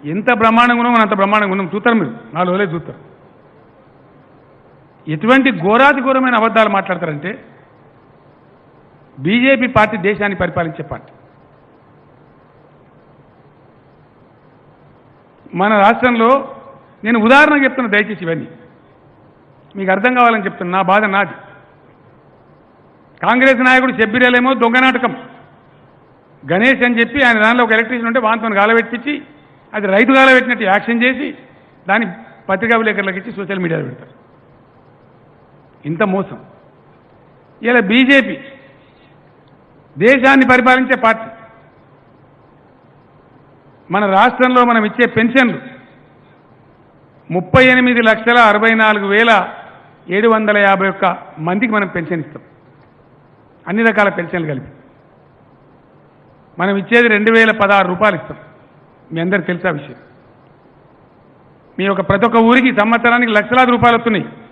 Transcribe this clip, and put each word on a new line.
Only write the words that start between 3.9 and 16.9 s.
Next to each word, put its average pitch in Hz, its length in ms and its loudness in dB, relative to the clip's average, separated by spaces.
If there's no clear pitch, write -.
ఎటువంటి 240 400 0
ఘోరాతి 233 500 2
ఘోరమైన 262 340 -2
అబద్ధాలు 220 340 0
మాట్లాడతారంటే, 185 760 -6
బీజేపీ 240 460 0
పార్టీ 220 300 0
దేశాన్ని 202 400 -4
పరిపాలించే 170 480 -6
పార్టీ. - 280 -16
మన 208 240 0
రాష్ట్రంలో, 233 760 2